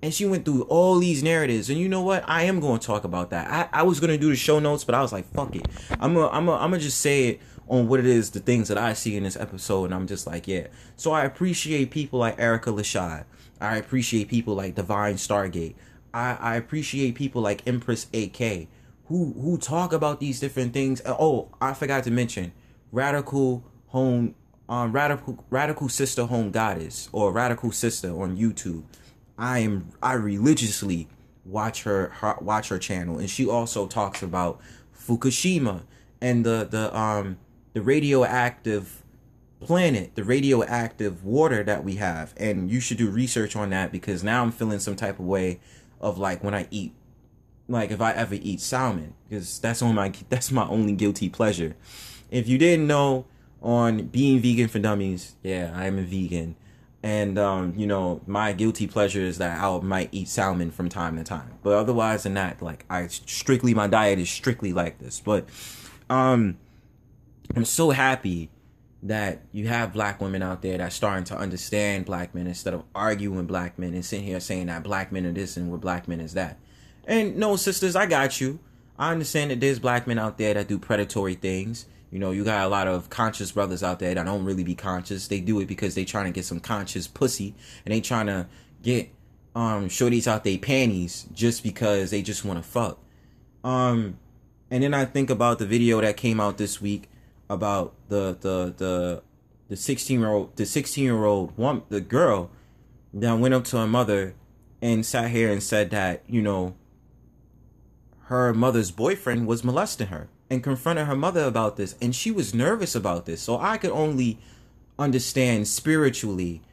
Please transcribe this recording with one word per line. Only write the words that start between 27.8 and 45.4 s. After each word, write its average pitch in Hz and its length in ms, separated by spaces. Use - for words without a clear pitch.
on 92 160
YouTube. 98 460
I 123 220
am, 101 280
I 131 120
religiously 104 920
watch 107 400
her, 98 240
her, 107 200
watch 107 280
her 98 100
channel, 87 400
and 98 120
she 131 180
also 117 380
talks 101 360
about 90 380
Fukushima 123 920
and 120 240
the, 113 260
the, 110 240
um, 104 440
the 113 80
radioactive 123 1200
planet, 165 540
the 107 100
radioactive 117 1000
water 123 380
that 95 220
we 95 120
have. 82 400
And 95 340
you 123 100
should 120 180
do 113 100
research 113 480
on 104 140
that, 95 220
because 92 320
now 117 180
I'm 117 100
feeling 107 260
some 98 180
type 98 220
of 92 80
way 92 340